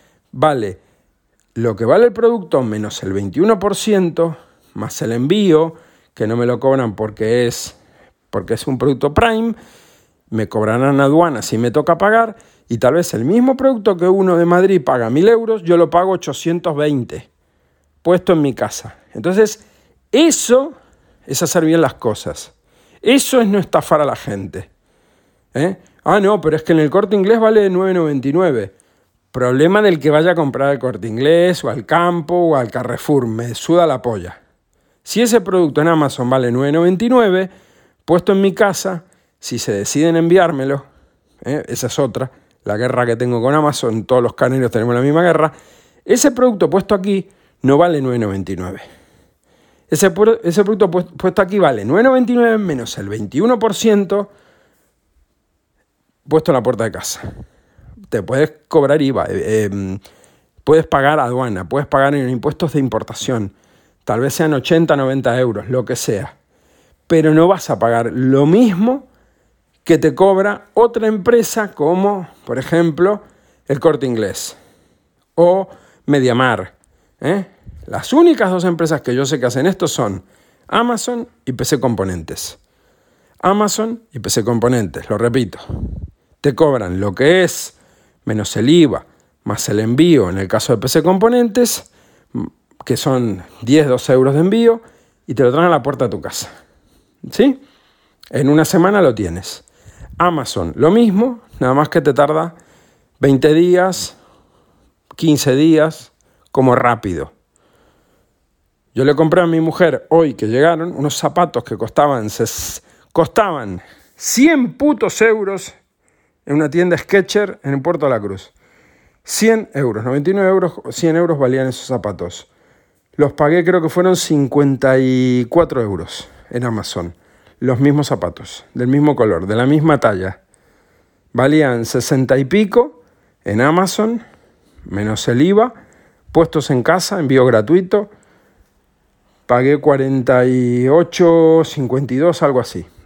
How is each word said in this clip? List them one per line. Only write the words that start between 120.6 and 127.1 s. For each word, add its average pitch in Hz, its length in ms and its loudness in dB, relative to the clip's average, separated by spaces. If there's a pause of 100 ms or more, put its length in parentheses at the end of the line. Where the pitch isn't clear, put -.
cien 160 260 -2
euros 170 220 0
valían 131 300 0
esos 123 180 -10
zapatos. 92 640 -8 (640)
Los 147 200 0
pagué, 160 300 2
creo 165 200 0
que 160 60 -2
fueron 180 260 2
cincuenta 139 800 0
y 127 500 0
cuatro 160 320 0
euros 95 480 -8 (220)
en 120 140 -8
Amazon. 98 500 -6 (460)